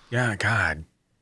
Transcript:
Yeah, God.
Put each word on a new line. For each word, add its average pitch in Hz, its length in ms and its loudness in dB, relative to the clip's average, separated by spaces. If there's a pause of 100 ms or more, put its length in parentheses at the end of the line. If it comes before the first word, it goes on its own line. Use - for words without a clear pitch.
(100)
Yeah, 120 260 0
God. 92 480 0 (380)